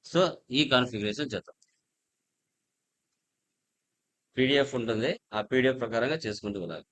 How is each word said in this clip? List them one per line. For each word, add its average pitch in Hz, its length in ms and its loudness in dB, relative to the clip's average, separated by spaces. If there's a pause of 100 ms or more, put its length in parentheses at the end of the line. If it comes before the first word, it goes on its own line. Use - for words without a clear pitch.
So 170 160 2 (260)
ఈ 135 200 0
కాన్ఫిగరేషన్ 113 600 0
చేద్దాం. - 260 -10 (2750)
పీడీఎఫ్ 135 380 4
ఉంటుంది, 117 360 0 (180)
ఆ 107 140 -2
పీడీఎఫ్ 131 360 2
ప్రకారంగా 120 400 0
చేసుకుంటూ 104 400 -6
వెళ్ళాలి. 80 320 -8